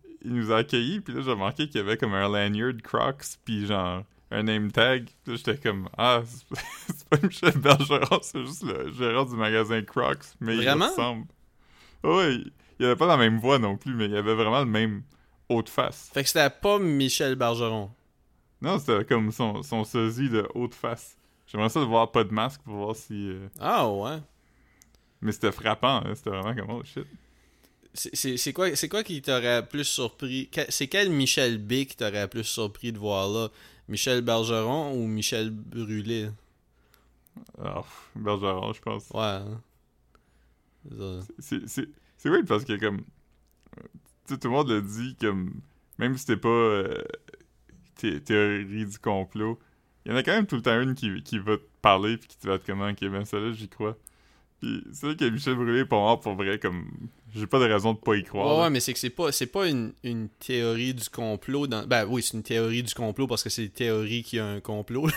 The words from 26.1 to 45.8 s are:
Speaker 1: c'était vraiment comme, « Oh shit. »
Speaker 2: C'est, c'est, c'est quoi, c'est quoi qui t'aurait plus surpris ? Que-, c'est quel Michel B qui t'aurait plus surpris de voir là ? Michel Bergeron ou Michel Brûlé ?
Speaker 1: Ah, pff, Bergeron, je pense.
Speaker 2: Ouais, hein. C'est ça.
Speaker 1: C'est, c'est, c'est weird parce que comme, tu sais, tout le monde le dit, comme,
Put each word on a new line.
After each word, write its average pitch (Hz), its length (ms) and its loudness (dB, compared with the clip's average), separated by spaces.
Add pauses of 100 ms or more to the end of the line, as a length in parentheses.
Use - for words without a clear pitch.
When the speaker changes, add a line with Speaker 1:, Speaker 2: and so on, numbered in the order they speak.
Speaker 1:
c'était - 160 -8
vraiment 98 240 -4
comme, « 104 140 -8 (100)
Oh - 40 -10
shit. » - 220 -12 (880)
Speaker 2:
C'est, - 220 -8
c'est, 131 220 -2
c'est 131 160 -2
quoi, 175 220 0
c'est 147 140 -2
quoi 214 140 -2
qui 160 180 -8
t'aurait 120 440 2
plus 143 200 -4
surpris ? 131 640 -4
Que-, 151 200 -4
c'est - 180 -2
quel 196 240 2
Michel 131 480 2
B 120 260 -2
qui 135 100 -14
t'aurait 104 320 -2
plus 110 160 -6
surpris 110 480 -6
de 110 80 -8
voir 101 300 0
là ? 110 200 -2 (380)
Michel 123 340 0
Bergeron 117 720 0
ou 120 140 -2
Michel 110 420 -2
Brûlé ? 107 800 -6 (1300)
Speaker 1:
Ah, 95 180 -8
pff, - 340 -20
Bergeron, 101 580 -2
je - 80 -18
pense. 107 300 -8
Speaker 2:
Ouais, 110 100 -4
hein. 104 400 -4 (1300)
C'est 113 80 -16
ça. 95 220 -10 (200)
Speaker 1:
C'est, - 300 -8
c'est, - 200 -6 (280)
c'est - 120 -4
weird 190 180 4
parce 110 180 2
que 107 120 -2
comme, 101 240 -2 (1300)
tu 131 60 -8
sais, 131 40 -4
tout 127 100 -4
le 120 60 0
monde 143 160 2
le 107 120 2
dit, 110 380 -8
comme, 98 340 -2 (440)